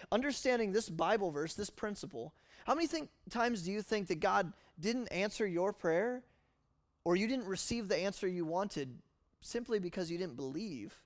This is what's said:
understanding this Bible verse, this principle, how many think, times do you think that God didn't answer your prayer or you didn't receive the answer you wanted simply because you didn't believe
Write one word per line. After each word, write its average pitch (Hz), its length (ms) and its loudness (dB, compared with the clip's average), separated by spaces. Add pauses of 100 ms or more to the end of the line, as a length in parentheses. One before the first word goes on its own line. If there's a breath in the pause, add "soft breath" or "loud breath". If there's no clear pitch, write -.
(120 loud breath)
understanding 240 600 2
this 220 160 0
Bible 175 440 2
verse, 151 240 -4
this 208 160 -4
principle, 156 640 -8 (320 soft breath)
how 247 80 4
many 339 100 2
think, 311 240 -2 (220)
times 233 320 2
do 175 80 -2
you 208 100 0
think 208 280 -2
that 170 100 0
God 196 340 4 (260 soft breath)
didn't 226 280 0
answer 208 400 0
your 185 260 2
prayer 214 500 2 (800)
or 175 120 4
you 202 120 4
didn't 247 200 -2
receive 202 400 -2
the 185 100 4
answer 190 300 0
you 180 180 0
wanted 156 540 -2 (420)
simply 233 380 -2
because 175 320 -4
you 170 80 -4
didn't 175 160 -6
believe 139 600 -6 (100)